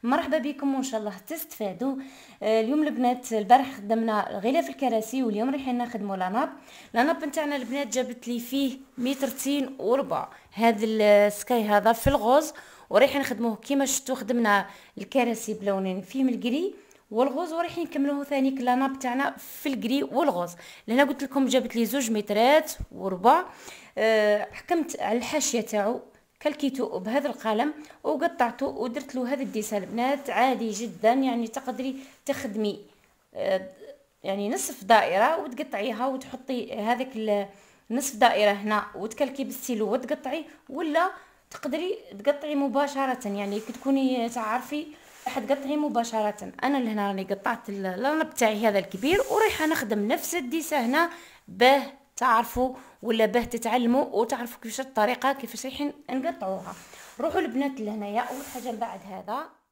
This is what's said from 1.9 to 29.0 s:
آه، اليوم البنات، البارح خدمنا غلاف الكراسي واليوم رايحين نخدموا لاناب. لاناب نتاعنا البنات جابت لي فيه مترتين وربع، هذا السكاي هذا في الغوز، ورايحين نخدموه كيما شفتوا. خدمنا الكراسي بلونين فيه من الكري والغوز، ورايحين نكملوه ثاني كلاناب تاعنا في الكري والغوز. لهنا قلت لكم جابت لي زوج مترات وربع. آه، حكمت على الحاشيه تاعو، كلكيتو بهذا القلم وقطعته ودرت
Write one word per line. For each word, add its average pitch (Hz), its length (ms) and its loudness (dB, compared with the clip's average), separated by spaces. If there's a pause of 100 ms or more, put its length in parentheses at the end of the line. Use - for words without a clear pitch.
آه، 220 180 4
اليوم 277 220 2
البنات، 247 500 0
البارح 233 440 6
خدمنا 214 680 -2
غلاف 269 240 2
الكراسي 247 540 -2
واليوم 226 280 0
رايحين 262 280 -2
نخدموا 208 380 -4
لاناب. 196 340 0 (440)
لاناب 311 300 2
نتاعنا 294 320 -2
البنات 262 300 -4
جابت 233 420 -4
لي 240 120 -2
فيه 269 380 -2 (200)
مترتين 269 800 -2
وربع، 190 500 0 (240)
هذا 220 320 2
السكاي 208 800 4
هذا 208 280 6
في 233 140 0
الغوز، 277 460 4 (380)
ورايحين 269 300 6
نخدموه 226 360 -2
كيما 277 280 0
شفتوا. 262 300 -2
خدمنا 220 520 4 (320)
الكراسي 226 560 0
بلونين 190 480 0
فيه 269 220 -2
من 254 100 2
الكري 233 400 -2 (360)
والغوز، 277 420 0
ورايحين 339 320 -2
نكملوه 285 400 -2
ثاني 269 260 2
كلاناب 269 480 0
تاعنا 262 380 -2
في - 320 -8
الكري 247 340 0
والغوز. 190 520 0 (340)
لهنا 247 160 6
قلت 277 180 -4
لكم 269 240 0
جابت 233 300 2
لي 233 100 2
زوج 233 240 0
مترات 226 640 4 (200)
وربع. 190 520 4 (540)
آه، 214 540 4
حكمت - 480 -2
على 220 180 0
الحاشيه 240 420 -2
تاعو، 214 400 -2 (420)
كلكيتو 269 560 -2
بهذا 240 300 0
القلم 240 460 0 (300)
وقطعته 269 640 0
ودرت 254 480 -6